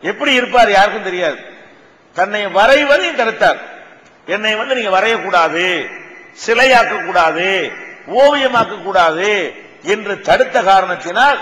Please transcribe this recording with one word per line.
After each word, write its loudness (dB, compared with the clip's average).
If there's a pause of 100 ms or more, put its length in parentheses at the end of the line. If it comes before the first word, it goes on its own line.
எப்படி -2
இருப்பார் 2
யாருக்கும் 0
தெரியாது. -4 (800)
தன்னை -2
வரைவதையும் 2
தடுத்தார். 0 (680)
என்னை -2
வந்து -4
நீங்க -4
வரையக்கூடாது, 0 (720)
சிலையாக்க 2
கூடாது, 0 (640)
ஓவியமாக்க 2
கூடாது 0 (560)
என்று -4
தடுத்த 2
காரணத்தினால் 2